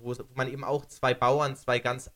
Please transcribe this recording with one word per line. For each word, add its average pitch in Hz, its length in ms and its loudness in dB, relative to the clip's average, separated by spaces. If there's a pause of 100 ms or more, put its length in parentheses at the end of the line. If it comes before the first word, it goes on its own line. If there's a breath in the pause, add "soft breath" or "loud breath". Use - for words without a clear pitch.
wo, 123 140 -4
wo - 180 -14
man 131 180 -2
eben 139 120 -8
auch 143 240 -2
zwei 127 260 0
Bauern, 135 420 2
zwei 123 220 0
ganz 123 380 -2